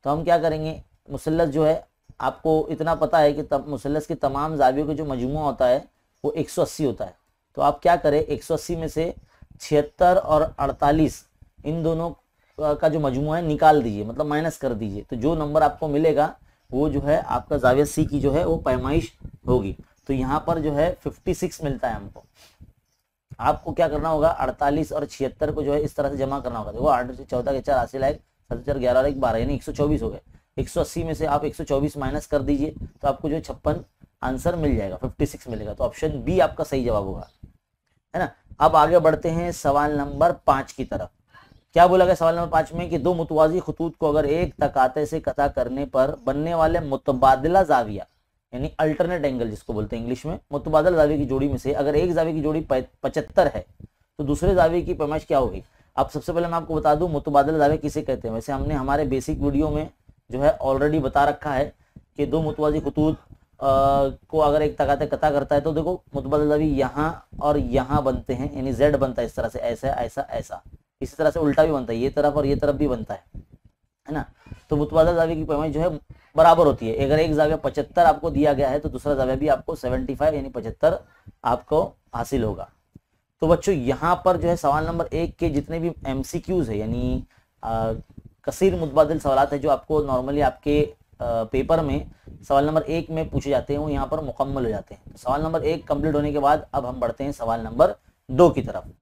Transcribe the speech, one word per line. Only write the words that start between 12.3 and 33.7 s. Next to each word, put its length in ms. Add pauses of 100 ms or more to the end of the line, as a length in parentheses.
का 140
जो 120
मजमूआ 360
है 60
निकाल 400
दीजिए, 220
मतलब 220
माइनस 320
कर 160
दीजिए। 280
तो 140
जो 180
नंबर 280
आपको 260
मिलेगा 460 (360)
वो 200
जो 100
है 200
आपका 380
जाविया 280
सी 200
की 140
जो 120
है 140
वो 120
पैमाइश 540 (360)
होगी। 280 (320)
तो 40
यहाँ 340
पर 120
जो 140
है 220
फिफ्टी 400
सिक्स 300
मिलता 240
है 80
हमको। 280 (1160)
आपको 320
क्या 160
करना 200
होगा, 200
अड़तालीस 640
और 140
छिहत्तर 460
को 100
जो 120
है 60
इस 160
तरह 140
से 60
जमा 240
करना 180
होगा। 140
देखो 140
आठ 260
से 120
चौदह 280
के 80
चार 180
आठ 100
से 100
लाए, 160
सात 520
चार 120
ग्यारह 220
और 60
एक 140
बारह, 180
यानी 160
एक 80
सौ 100
चौबीस 300
हो 80
गए। 100 (380)
एक 100
सौ 120
अस्सी 240
में 100
से 120
आप 180
एक 100
सौ 100
चौबीस 320
माइनस 300
कर 160
दीजिए 280
तो 380
आपको 220
जो 100
छप्पन 400 (420)